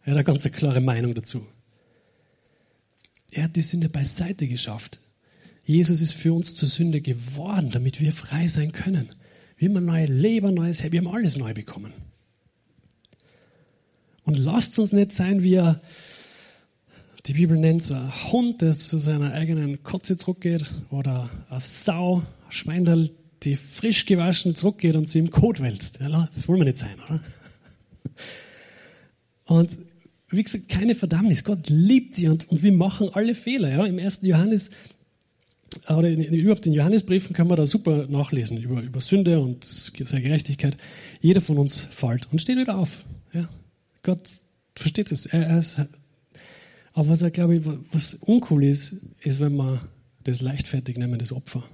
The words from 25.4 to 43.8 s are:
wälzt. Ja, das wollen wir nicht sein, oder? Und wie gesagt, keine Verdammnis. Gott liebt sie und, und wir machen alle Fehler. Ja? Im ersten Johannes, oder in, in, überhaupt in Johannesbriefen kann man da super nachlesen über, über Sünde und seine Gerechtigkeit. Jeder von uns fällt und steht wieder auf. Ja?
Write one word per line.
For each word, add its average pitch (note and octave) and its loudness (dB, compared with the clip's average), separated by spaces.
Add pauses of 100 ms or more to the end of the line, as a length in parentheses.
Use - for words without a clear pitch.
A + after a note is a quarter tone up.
wälzt. A2+ -6
Ja, D#3 0
das - -6
wollen F3+ 2
wir D3 6
nicht B2+ 0
sein, G2+ -10 (120)
oder? D#3 -4 (2250)
Und E3+ 4 (520)
wie G3+ 0
gesagt, G3+ -8
keine G#3+ 2
Verdammnis. F#3 0
Gott F#3+ -4
liebt G3 4
sie E3+ 2
und, D#3+ 2
und D#3 0
wir G3+ 6
machen F#3 2
alle A3 0
Fehler. A3+ -2
Ja? E3 2
Im F3+ -2
ersten F#3+ -4
Johannes, F#3+ 2 (1160)
oder E3 4
in, D#3+ 0
in, D#3 -2
überhaupt F#3 2
in D#3+ 2
Johannesbriefen F#3 2
kann E3+ 4
man F3 4
da D3+ 2
super D3+ 0
nachlesen C3 -2
über, A#2+ -6
über B2+ -8
Sünde F3 4
und B2+ -4
seine - -6
Gerechtigkeit. C#3+ 0 (440)
Jeder F3+ 6
von D3+ 0
uns C#3 0
fällt - -4
und D#3 0
steht B3+ 0
wieder A#3 -2
auf. - -4 (280)
Ja? E3+ -4 (540)